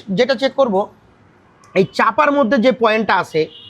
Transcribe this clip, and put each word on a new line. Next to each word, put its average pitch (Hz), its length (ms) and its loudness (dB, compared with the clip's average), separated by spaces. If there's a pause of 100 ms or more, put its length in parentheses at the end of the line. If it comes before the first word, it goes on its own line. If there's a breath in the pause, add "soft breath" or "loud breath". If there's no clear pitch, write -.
(100)
যেটা 240 240 0
চেক 262 200 -4
করব, 214 340 -2 (840)
এই 190 180 2
চাপার 254 400 0
মধ্যে 277 260 2
যে 247 140 2
পয়েন্টটা 220 420 0
আছে, 160 320 -2 (220)